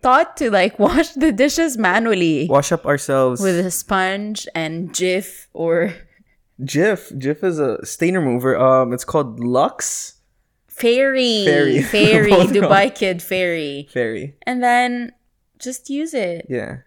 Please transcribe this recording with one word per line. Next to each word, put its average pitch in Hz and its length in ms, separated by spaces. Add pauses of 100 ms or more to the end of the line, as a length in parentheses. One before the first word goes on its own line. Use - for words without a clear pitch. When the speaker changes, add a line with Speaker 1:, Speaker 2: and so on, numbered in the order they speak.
Speaker 1:
taught 311 360
to, 254 120
like, 196 280
<laughs> 208 80
wash 311 240
the 285 220
dishes 277 440
manually. 185 720
Speaker 2:
Wash 139 240
up 165 140
ourselves. 135 560
Speaker 1:
With 185 220
a 185 60
sponge 202 840
and 165 380
Jif 185 600
or 170 420 (680)
Speaker 2:
Jif. 175 580
Jif 147 240
is 175 140
a 131 260
stain 175 300
remover. 131 420
Um, 131 380
it's 123 100
called 123 340
Lux. - 760 (520)
Speaker 1:
Fairy. 247 760
Speaker 2:
Fairy. 143 380
<laughs> - 120
Speaker 1:
Fairy. 214 360
Speaker 2:
Both 185 220
Speaker 1:
Dubai 190 180 (160)
Speaker 2:
wrong. - 40
Speaker 1:
Kid 185 320
Fairy. 165 680
Speaker 2:
Fairy. 113 440 (120)
Speaker 1:
And 247 160
then 240 500 (460)
just - 300
use 294 240
it. 180 380
Speaker 2:
Yeah. 120 360